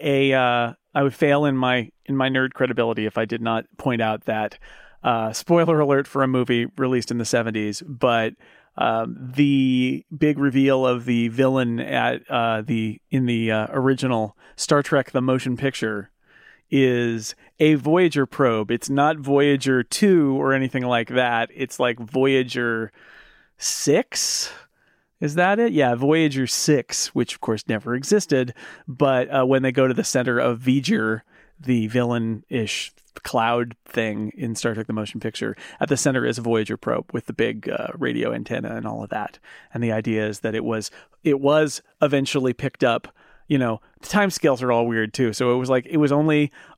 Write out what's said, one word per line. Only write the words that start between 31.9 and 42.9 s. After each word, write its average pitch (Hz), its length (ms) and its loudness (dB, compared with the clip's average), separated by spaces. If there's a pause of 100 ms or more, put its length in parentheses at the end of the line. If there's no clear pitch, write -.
cloud 120 640 -2
thing 107 500 -6
in 117 200 -8
Star 117 180 -2
Trek: 107 140 -6
The 110 80 -6
Motion 107 260 -6
Picture, 110 340 -6 (240)
at - 120 -2
the - 80 2
center 131 260 0
is 120 140 -2
a 117 40 -10
Voyager 113 360 -2
probe - 340 -6
with - 140 -6
the - 80 -8
big, 113 340 -2
uh, 117 200 -4 (100)
radio 117 340 -2
antenna 117 440 -6
and 113 100 -8
all 110 180 -10
of 104 60 -14
that. - 280 -8 (360)
And 120 100 -4
the 113 80 0
idea 110 340 -2
is 104 140 -8
that 110 140 -4
it 110 100 -4
was, 110 260 -4 (320)
it 139 160 2
was 147 440 2 (180)
eventually 135 540 0
picked - 280 -8
up. 120 320 0 (340)